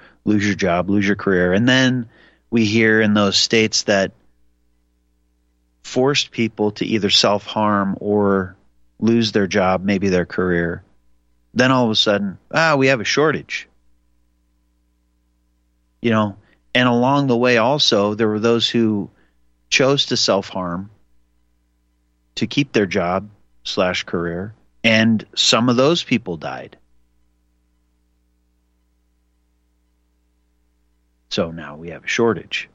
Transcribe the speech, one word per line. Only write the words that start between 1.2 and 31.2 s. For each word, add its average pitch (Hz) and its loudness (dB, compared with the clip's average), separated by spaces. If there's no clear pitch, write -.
And 110 2
then 127 2
we 117 2
hear 110 2
in 104 2
those 101 2
states - 0
that 98 0
forced 135 0
people 107 -2
to 104 -6
either 101 0
self-harm 101 0
or 98 0
lose 113 2
their 104 2
job, 92 0
maybe 98 0
their 90 0
career. 87 -2
Then 127 2
all 127 2
of 113 0
a 107 -2
sudden, 101 -2
"Ah, 156 0
we 135 2
have 135 0
a 98 -8
shortage." - -4
You 117 0
know, 107 0
and 127 2
along 131 2
the 123 2
way 123 2
also, 110 2
there 110 0
were 107 -2
those 117 2
who 107 -2
chose 139 2
to 127 -4
self-harm 95 -4
to 214 -2
keep - -4
their 104 2
job 95 -2
slash 90 -2
career, 87 -8
and 110 2
some 120 0
of 120 0
those 147 2
people 92 -4
died. 67 -14